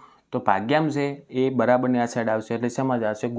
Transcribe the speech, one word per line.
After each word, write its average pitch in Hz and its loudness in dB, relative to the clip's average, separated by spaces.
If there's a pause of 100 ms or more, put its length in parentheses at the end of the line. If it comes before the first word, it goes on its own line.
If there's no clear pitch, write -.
(320)
તો 123 -2
ભાગ્યામ 117 2
છે 143 -2 (240)
એ 131 0
બરાબરની 123 2
આ 120 -2
સાઈડ 113 -2
આવશે 110 -2
એટલે 117 -2
શેમાં 131 -2
જ 107 -2
આવશે? 107 -4 (120)